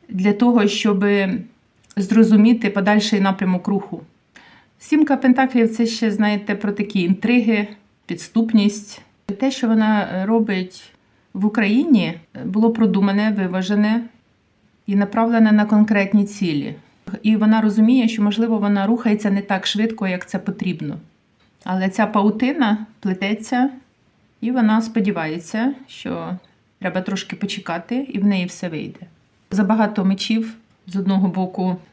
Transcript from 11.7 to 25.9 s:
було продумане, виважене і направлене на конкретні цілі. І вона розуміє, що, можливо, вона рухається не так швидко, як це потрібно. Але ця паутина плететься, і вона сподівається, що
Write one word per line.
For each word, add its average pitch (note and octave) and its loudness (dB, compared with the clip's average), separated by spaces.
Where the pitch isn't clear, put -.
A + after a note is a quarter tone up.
було G#3+ 2
продумане, G3+ 2
виважене G3+ 0
і G3 -2
направлене A3 2
на G#3 4
конкретні G#3 2
цілі. D#3 -4
І A3 2
вона A3 4
розуміє, A3 4
що, A3 -2
можливо, G#3+ 0
вона G3+ 0
рухається G#3+ 0
не G3 0
так G3 -4
швидко, A3 -2
як F3+ -6
це F#3+ -6
потрібно. D#3+ -6
Але F#3 -2
ця G#3 0
паутина G#3+ 0
плететься, G#3+ -2
і A3+ -4
вона A3+ 2
сподівається, G3 -4
що F3 -10